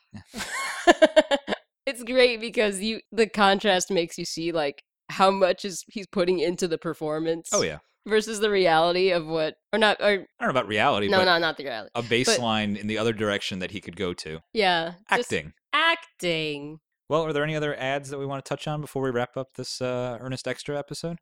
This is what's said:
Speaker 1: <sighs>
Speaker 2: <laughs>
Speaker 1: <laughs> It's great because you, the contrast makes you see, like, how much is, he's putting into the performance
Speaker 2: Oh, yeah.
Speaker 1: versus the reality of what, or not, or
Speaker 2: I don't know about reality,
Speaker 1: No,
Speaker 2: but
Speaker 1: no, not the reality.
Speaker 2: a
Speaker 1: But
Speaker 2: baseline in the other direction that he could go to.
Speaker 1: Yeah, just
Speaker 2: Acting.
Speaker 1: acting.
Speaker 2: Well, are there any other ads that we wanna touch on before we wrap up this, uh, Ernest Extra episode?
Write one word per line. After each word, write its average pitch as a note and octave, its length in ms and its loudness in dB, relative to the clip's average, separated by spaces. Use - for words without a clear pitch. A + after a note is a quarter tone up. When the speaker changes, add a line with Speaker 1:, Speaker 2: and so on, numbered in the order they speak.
Speaker 1:
<sighs> G2+ 80 -18
Speaker 2:
<laughs> - 120 -8
Speaker 1:
<laughs> F4 100 8
It's B3 180 -6
great B3 360 4
because G#3+ 400 -2
you, A3 200 -4
the G#3+ 140 2
contrast G3 640 4
makes F3 280 0
you E3+ 80 -8
see, E3 260 -4
like, D3 300 -2
how G3 220 4
much F#3 340 2
is, F#3 260 -8
he's G3 160 -10
putting F3+ 320 0
into F3 300 0
the D#3+ 80 0
performance D#3+ 720 -4
Speaker 2:
Oh, G#3 120 2
yeah. D#2 160 -4
Speaker 1:
versus G#3+ 340 0
the G#3+ 100 2
reality F3 600 4
of E3+ 160 0
what, D#3 280 -2
or G#3+ 60 0
not, G#3+ 220 4
or - 60 0
Speaker 2:
I G3+ 100 4
don't F#3 100 -10
know A3 80 0
about B2 180 2
reality, B2 400 4
Speaker 1:
No, G3 120 4
Speaker 2:
but F#3 40 4
Speaker 1:
no, F3 140 4
not E3 180 0
the D3 80 -10
reality. A2+ 300 -8
Speaker 2:
a A#2+ 80 -2
Speaker 1:
But A2+ 80 -10
Speaker 2:
baseline A2+ 680 2
in G#2 100 -6
the G#2+ 100 -2
other A2+ 160 0
direction G2+ 460 -2
that F2+ 100 -6
he F#2+ 100 -10
could F2 160 -14
go F#2 160 -4
to. D#2+ 280 -10
Speaker 1:
Yeah, F3 420 0
just A3+ 220 0
Speaker 2:
Acting. E3+ 200 -4
Speaker 1:
acting. D#3+ 1080 -2
Speaker 2:
Well, D#3+ 160 2
are D#3 80 -4
there C#3+ 100 0
any D#3 140 -2
other D3 180 -2
ads C3+ 360 -4
that C#3+ 80 -8
we C#3 80 -6
wanna C3+ 160 -8
touch - 260 -6
on D3+ 140 -4
before C3+ 200 -6
we C3+ 80 0
wrap A#2+ 280 -2
up - 180 -10
this, - 240 -10
uh, B2 400 -4
Ernest C3 260 -8
Extra C#3+ 320 -6
episode? E3 440 -10